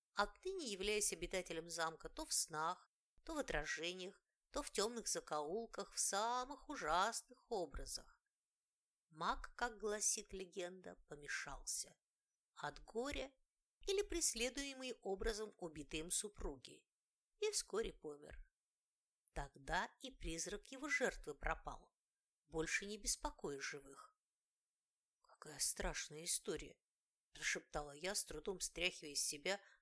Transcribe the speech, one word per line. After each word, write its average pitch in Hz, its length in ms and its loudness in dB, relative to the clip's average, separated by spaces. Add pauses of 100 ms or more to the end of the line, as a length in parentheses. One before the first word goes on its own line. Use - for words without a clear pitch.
(140)
Отныне 339 520 2
являясь 202 460 2
обитателем 170 560 -2
замка 165 400 -2
то - 160 -6
в - 80 -4
снах, 160 580 2 (320)
то 330 120 -6
в 302 40 -2
отражениях, 175 800 0 (320)
то 285 120 -2
в - 80 -6
темных 220 360 2
закоулках, 165 840 0
в - 60 -8
самых 247 720 2
ужасных 196 680 4 (120)
образах. - 680 -2 (920)
Маг, 170 440 0
как 240 220 2
гласит 208 560 2
легенда, 180 640 -4 (120)
помешался - 840 -4 (600)
от - 300 -4
горя 269 460 -2 (520)
или 392 180 4
преследуемый 262 1040 2
образом 208 560 0
убитой 156 420 -4
им 175 100 -4
супруги, - 720 -4 (580)
и 427 100 2
вскоре 214 420 0
помер. 147 500 -10 (920)
Тогда 151 560 0 (100)
и 269 100 -8
призрак 170 600 -4
его 269 160 -6
жертвы 196 460 2
пропал, - 520 -2 (640)
больше 160 380 2
не 214 100 -4
беспокоя 202 640 0
живых. 139 540 -8 (1080)
"Какая - 380 -14
страшная - 680 0
история!" - 540 -2 (560)
прошептала - 580 -2
я, 165 220 0
с - 100 4
трудом 170 360 -4
стряхивая 165 540 0
с 143 60 2
себя 185 400 2 (220)